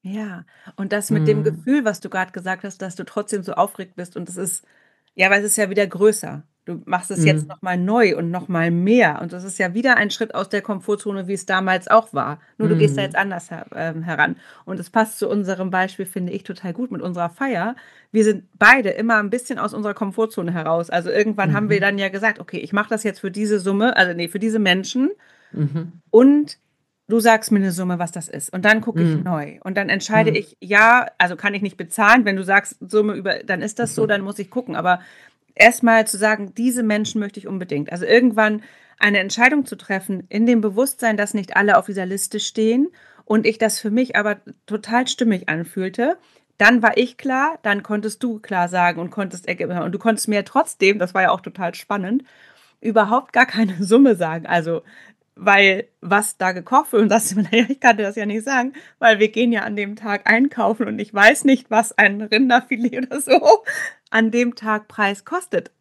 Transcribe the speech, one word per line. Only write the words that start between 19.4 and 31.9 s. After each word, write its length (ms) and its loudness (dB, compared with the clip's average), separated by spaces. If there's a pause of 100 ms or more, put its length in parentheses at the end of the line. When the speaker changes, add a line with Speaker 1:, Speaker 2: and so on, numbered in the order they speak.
Speaker 1:
aus 160 -6
unserer 200 -6
Komfortzone 580 -4
heraus. 360 -2
Also 220 -4
irgendwann 420 0
haben 160 -2
wir 100 2
Speaker 2:
Mhm. 40 0
Speaker 1:
dann 160 0
ja 120 -2
gesagt, 280 -2
"Okay, 200 -12
ich 140 -10
mach 140 -2
das 160 -4
jetzt 180 -4
für 120 -8
diese 260 -2
Summe, 380 0
also 180 2
nee, 140 -6
für 100 -10
diese 220 -2
Menschen." 500 0 (420)
Speaker 2:
Mhm. 420 -6 (160)
Speaker 1:
Und 480 6 (500)
du 120 2
sagst 300 4
mir 80 4
eine 140 0
Summe, 260 -4
was 140 -6
das 160 -14
ist. 240 -12
Und 120 -8
dann 160 4
gucke 220 -2
ich 140 2
Speaker 2:
Mhm. 80 -2
Speaker 1:
neu. 400 -6
Und 120 -6
dann 120 -2
entscheide 420 2
Speaker 2:
Mhm. 60 -2
Speaker 1:
ich, 240 -8
ja, 480 6 (100)
also 180 2
kann 180 -4
ich 80 -4
nicht 140 -6
bezahlen. 480 4